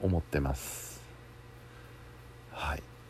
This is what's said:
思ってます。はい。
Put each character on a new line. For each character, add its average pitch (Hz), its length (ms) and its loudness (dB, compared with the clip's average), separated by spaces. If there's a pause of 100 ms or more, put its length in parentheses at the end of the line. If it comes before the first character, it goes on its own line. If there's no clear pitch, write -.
思 92 180 8
っ - 20 8
て - 180 4
ま 67 160 6
す。 - 460 -6 (1500)
は - 240 0
い。 - 80 -2 (260)